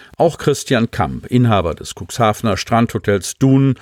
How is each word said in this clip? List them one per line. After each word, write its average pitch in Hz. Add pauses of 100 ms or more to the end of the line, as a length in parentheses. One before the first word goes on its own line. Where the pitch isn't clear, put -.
(180)
Auch 160
Christian 127
Kamp, -
Inhaber 104
des -
Cuxhavener 107
Strandhotels 110
Dun, 135